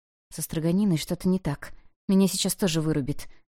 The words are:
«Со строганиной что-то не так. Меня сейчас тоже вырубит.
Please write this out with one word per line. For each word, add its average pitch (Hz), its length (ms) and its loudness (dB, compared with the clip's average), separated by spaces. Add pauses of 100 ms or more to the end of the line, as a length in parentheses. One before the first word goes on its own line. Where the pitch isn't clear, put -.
(340)
«Со 156 80 -10
строганиной 170 560 0
что-то - 300 -4
не 185 100 2
так. - 340 -6 (360)
Меня 190 200 6
сейчас 190 260 -2
тоже 170 280 0
вырубит. 147 460 -2 (220)